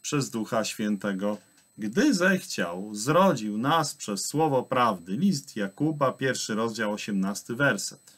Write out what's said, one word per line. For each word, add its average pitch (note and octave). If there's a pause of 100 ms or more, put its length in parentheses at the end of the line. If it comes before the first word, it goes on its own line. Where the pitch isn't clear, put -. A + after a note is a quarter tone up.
przez C#3
Ducha A2
Świętego. G#2 (400)
Gdy G3+
zechciał, G#2+
zrodził A2+
nas D3+
przez G2+
słowo C#3+
prawdy. G#2
List D#3+
Jakuba, C#3
pierwszy B2
rozdział, A2
osiemnasty G2+
werset. B2